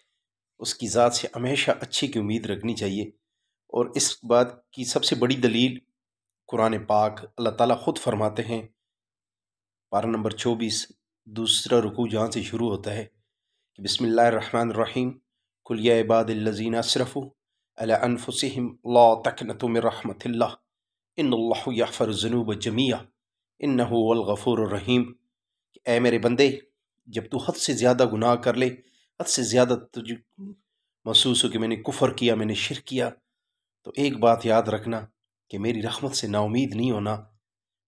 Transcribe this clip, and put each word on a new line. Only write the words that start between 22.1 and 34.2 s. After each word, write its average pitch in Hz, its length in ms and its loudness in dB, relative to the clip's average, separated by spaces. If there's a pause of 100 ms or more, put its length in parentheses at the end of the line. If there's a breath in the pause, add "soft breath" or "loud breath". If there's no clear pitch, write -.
जमीआ, 117 520 -2 (540)
इन्नहु 120 360 0
हुवल 110 360 2
गफ़ूरुर 110 360 0
रहीम।" 104 460 0 (720)
"ऐ 120 140 2
मेरे 120 180 4
बंदे, 120 480 2 (420)
जब 107 200 -8
तू 127 100 -4
हद - 160 -4
से - 200 -2
ज़्यादा 123 300 4
गुनाह 113 320 2
कर 120 200 0
ले, 127 100 2 (540 soft breath)
हद 170 60 -6
से - 160 0
ज़्यादा 123 320 4
तुझे 113 480 -10 (840)
महसूस 117 380 2
हो 120 60 0
कि 113 80 -2
मैंने 110 180 -2
कुफ्र 123 360 0
किया, 117 240 2
मैंने 107 180 -2
शिर्क - 340 -6
किया, 123 220 -2 (720)
तो - 140 -16
एक 135 220 0